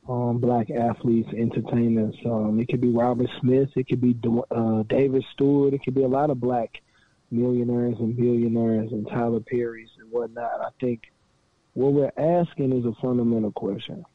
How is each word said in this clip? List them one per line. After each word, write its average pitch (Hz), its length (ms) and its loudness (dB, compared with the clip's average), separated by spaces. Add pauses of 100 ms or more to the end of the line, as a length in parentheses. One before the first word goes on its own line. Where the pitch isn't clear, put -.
um, 120 300 -2
black 120 320 0
athletes, 117 640 0
entertainers. 117 880 0
Um, 107 340 0
it 120 100 -2
could 123 120 -2
be 123 80 2
Robert 120 400 2 (120)
Smith. 135 360 4
It 131 100 -2
could 123 140 -2
be 123 140 4
Du-, 117 360 0
uh, 113 340 0
David 131 480 2
Stewart. 139 420 2
It 139 100 -4
could 127 100 -4
be 135 80 2
a 131 60 2
lot 139 220 2
of 127 100 -2
black 123 400 -2 (500)
millionaires 120 680 0
and 113 160 -2
billionaires 117 760 2
and 110 160 -4
Tyler 117 340 -2
Perrys 117 500 -6 (100)
and 110 100 -20
whatnot. 117 500 -6
I - 100 -6 (100)
think 120 320 -4 (600)
what 135 180 2
we're 139 240 2
asking 156 560 0
is 123 140 0
a 110 140 -2
fundamental 117 520 0
question. 113 520 -8 (100)